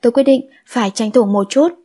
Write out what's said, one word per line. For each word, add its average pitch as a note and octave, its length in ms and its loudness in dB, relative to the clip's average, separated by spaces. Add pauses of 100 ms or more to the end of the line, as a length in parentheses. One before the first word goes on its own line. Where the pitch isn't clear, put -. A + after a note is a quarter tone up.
tôi A#3+ 120 0
quyết C4+ 100 2
định C4 260 2 (180)
phải G#3+ 280 -4
tranh A3 160 -4
thủ A3 140 2
một G3+ 260 -2
chút. D4+ 180 2 (160)